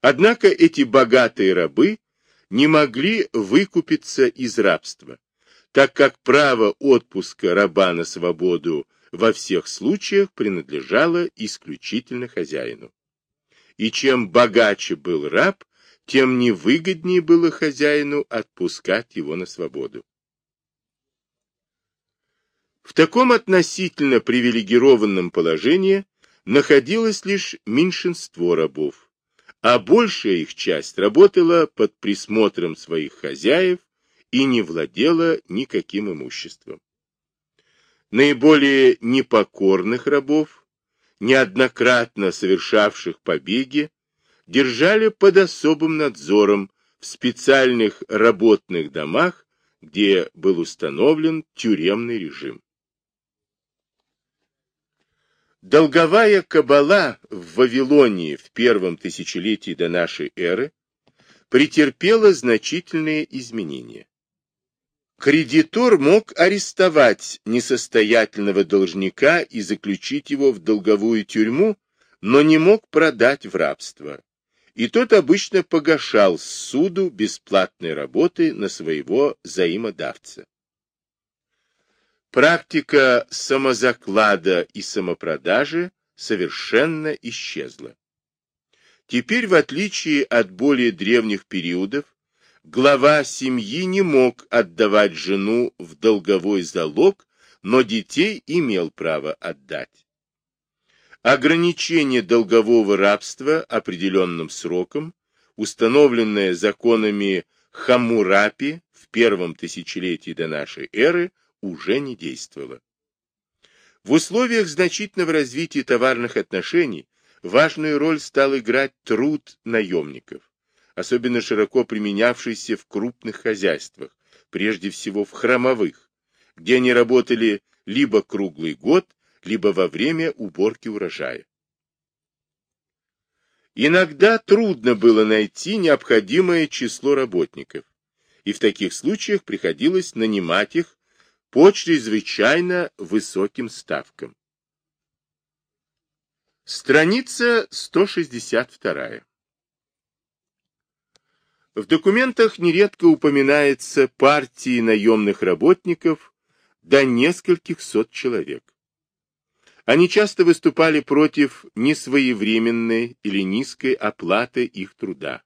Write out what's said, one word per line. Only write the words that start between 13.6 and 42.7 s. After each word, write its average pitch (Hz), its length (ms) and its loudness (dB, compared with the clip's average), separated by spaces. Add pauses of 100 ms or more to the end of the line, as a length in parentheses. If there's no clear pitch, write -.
И 107 140 -4
чем 127 380 0
богаче 110 680 2
был 76 320 -6
раб, 131 360 -2 (420)
тем 131 320 2
невыгоднее 160 840 0
было 170 280 4
хозяину 147 800 -2
отпускать - 880 -6
его 78 200 -8
на 90 100 -8
свободу. 65 580 -12 (2750)
В - 100 -20
таком 240 400 4
относительно 180 880 0
привилегированном 113 1120 2
положении 165 720 0 (400)
находилось 143 800 2
лишь 196 400 -6
меньшинство 165 880 -2
рабов, 76 560 -6 (520)
а 120 160 4
большая 143 560 2
их 80 200 -6
часть - 440 -6
работала 165 680 4
под - 320 -2
присмотром 98 800 -2
своих 80 380 -8
хозяев 151 640 -2 (520)
и 131 140 0
не 127 160 0
владела 123 880 -2
никаким 101 640 -8
имуществом. - 720 -16 (1300)
Наиболее 139 920 4
непокорных 110 1040 0
рабов, 143 600 -2 (520)
неоднократно 120 1120 0
совершавших 95 880 -2